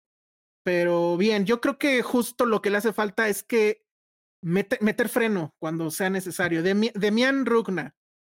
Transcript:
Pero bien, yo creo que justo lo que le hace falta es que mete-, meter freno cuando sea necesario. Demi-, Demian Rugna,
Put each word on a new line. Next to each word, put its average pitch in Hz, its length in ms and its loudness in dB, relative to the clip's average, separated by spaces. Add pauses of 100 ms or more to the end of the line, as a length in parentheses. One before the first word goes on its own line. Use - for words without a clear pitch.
(640)
Pero 175 540 2
bien, 202 280 2
yo 233 160 0
creo 285 160 0
que 269 260 2
justo 240 420 0
lo 220 160 0
que 208 80 0
le 202 80 0
hace 208 160 0
falta 220 340 -2
es 202 160 -4
que 214 420 0 (580)
mete-, 196 380 -2
meter 220 280 0
freno 214 500 -2
cuando 165 320 -4
sea 190 180 -2
necesario. 180 540 -2
Demi-, 208 320 2
Demian 240 500 2
Rugna, 202 500 -2 (340)